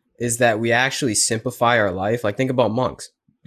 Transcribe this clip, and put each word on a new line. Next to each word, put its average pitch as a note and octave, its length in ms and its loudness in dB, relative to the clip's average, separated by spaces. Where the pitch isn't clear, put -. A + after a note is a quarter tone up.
is A#2 200 -2
that A#2 220 2
we A#2 120 0
actually B2+ 420 0
simplify A#2 640 0
our G#2 140 2
life? G#2 320 -2
Like, G#2 120 -2
think C3 140 0
about A#2+ 220 2
monks. A#2 380 -4